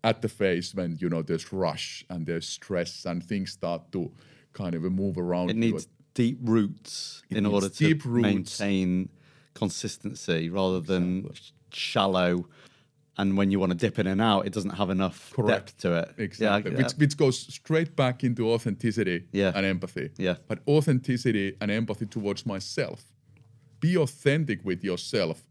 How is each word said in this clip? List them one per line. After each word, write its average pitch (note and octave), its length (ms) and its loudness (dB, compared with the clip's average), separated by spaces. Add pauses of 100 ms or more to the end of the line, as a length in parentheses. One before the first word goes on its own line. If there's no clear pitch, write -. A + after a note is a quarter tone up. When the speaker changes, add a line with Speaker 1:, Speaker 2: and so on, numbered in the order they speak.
Speaker 1:
at A2+ 160 2
the A2 80 -4
face F2+ 460 0
when, F2 260 -4
you F2 80 -2
know, E2 140 -2
there's D#2+ 300 -4
rush F2 580 -4
and E2 160 -6
there's E2 200 -6
stress - 600 -6
and F2 180 -4
things F#2+ 280 -4
start E2+ 400 -6
to F2 200 -4 (400)
kind F2 220 -6
of D#2+ 80 -4
move F#2 340 -2
around F2 340 0
Speaker 2:
It A2 60 0
Speaker 1:
you. A2+ 40 0 (120)
Speaker 2:
needs D#2 160 -6 (240)
deep A#2+ 300 0
roots - 880 -2
Speaker 1:
It - 80 -2
Speaker 2:
in G2+ 60 2
Speaker 1:
needs G#2 100 4
Speaker 2:
order G2 160 2
to - 80 -14 (100)
Speaker 1:
deep D#3 160 2
roots. A#2+ 180 2 (380)
Speaker 2:
maintain F#2+ 480 2 (460)
consistency - 960 -4
rather F#2 300 0
than F2+ 400 0
Speaker 1:
Exactly. - 160 -12
Speaker 2:
sh-, - 160 -20 (260)
shallow. F2+ 680 2 (720)
And G2 200 2
when G2 120 4
you G2 80 2
wanna F#2 160 2
dip G#2 240 0
in G2+ 80 0
and F#2+ 140 0
out, G#2 260 4
it F#2+ 60 -6
doesn't F#2+ 240 -4
have F#2+ 140 0
enough F#2 440 -2
Speaker 1:
Correct. G#2+ 340 2
Speaker 2:
depth - 100 -20
to F2 220 0
it. - 180 -6
Speaker 1:
Exactly. G#2 540 0
Speaker 2:
Yeah, - 60 -2
Speaker 1:
Which, B2+ 140 2
Speaker 2:
yeah. - 60 -8
Speaker 1:
which D3 180 4
goes C3+ 220 2
straight - 580 -2
back B2+ 260 2
into A#2 280 2
authenticity G#2 840 0
Speaker 2:
Yeah. G2 220 4
Speaker 1:
and G2 100 2
empathy. F2+ 540 -2
Speaker 2:
Yeah. F2+ 180 0 (100)
Speaker 1:
But A2 120 -4 (100)
authenticity B2+ 920 2
and G#2 100 -2
empathy A2 360 -2
towards G2+ 380 -4
myself. - 680 -6 (680)
Be F3 160 2
authentic C#3 680 2
with F#2 200 -2
yourself. F2+ 680 -2